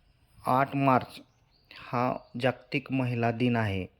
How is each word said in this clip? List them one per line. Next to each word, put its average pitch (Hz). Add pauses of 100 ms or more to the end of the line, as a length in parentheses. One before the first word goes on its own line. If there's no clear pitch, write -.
(460)
आठ 135
मार्च 135 (520)
हा 127 (220)
जागतिक 131
महिला 123
दिन 120
आहे. 98 (140)